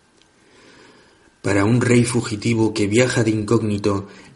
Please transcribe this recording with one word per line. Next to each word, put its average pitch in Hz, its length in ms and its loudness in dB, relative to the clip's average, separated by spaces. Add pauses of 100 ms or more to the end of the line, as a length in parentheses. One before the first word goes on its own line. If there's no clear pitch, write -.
(1400)
Para 98 220 0
un 120 160 2
rey 120 240 4
fugitivo 110 680 -2
que 104 120 -2
viaja 117 380 2
de 110 60 0
incógnito, 104 760 -2 (280)